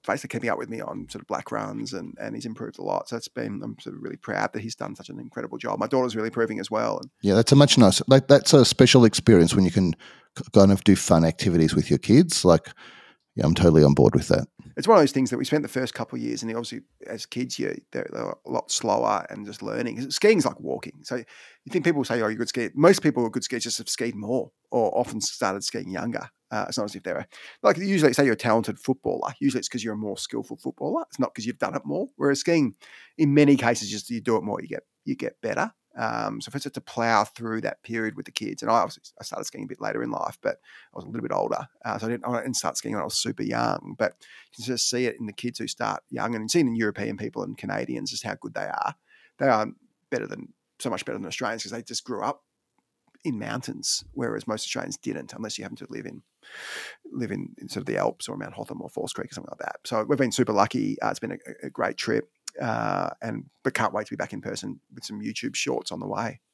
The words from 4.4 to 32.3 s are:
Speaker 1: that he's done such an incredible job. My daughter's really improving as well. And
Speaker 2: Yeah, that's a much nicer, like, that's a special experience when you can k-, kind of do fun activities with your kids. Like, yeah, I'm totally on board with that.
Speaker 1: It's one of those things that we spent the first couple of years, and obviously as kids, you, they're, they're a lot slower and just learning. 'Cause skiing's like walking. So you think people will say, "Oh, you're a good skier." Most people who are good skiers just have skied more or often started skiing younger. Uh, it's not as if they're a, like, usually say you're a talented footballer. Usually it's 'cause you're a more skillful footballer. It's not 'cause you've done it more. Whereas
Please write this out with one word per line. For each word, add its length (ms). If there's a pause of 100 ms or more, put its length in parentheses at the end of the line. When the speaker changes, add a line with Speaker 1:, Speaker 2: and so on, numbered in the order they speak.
Speaker 1:
that 80
he's 160
done 180
such 140
an 100
incredible 380
job. 220
My 80
daughter's 280
really 140
improving 320
as 100
well. 280
And 120 (120)
Speaker 2:
Yeah, 120
that's 180
a 40
much 220
nicer, 280
like, 220
that's 240
a 140
special 400
experience 480
when 100
you 60
can 240 (420)
k-, 160
kind 200
of 120
do 100
fun 300
activities 500
with 140
your 100
kids. 460
Like, 240 (680)
yeah, 120
I'm 80
totally 280
on 120
board 200
with 140
that. 180 (300)
Speaker 1:
It's 120
one 100
of 40
those 100
things 180
that 80
we 60
spent 180
the 60
first 260
couple 220
of 60
years, 200
and 100
obviously 280 (260)
as 200
kids, 340
you, 160 (160)
they're, 200
they're 220 (120)
a 40
lot 220
slower 580
and 160
just 160
learning. 340
'Cause 200
skiing's 300
like 140
walking. 420
So 140
you 80 (460)
think 140
people 140
will 60
say, 120
"Oh, 20
you're 120
a 60
good 120
skier." 260
Most 280
people 200
who 60
are 20
good 140
skiers 180
just 160
have 100
skied 280
more 340 (220)
or 260
often 220
started 440
skiing 260
younger. 380 (220)
Uh, 180
it's 100
not 60
as 120
if 80
they're 140
a, 80 (360)
like, 140
usually 360
say 120
you're 100
a 20
talented 440
footballer. 600
Usually 200
it's 80
'cause 160
you're 100
a 20
more 220
skillful 380
footballer. 520
It's 120
not 140
'cause 120
you've 120
done 180
it 80
more. 320
Whereas 240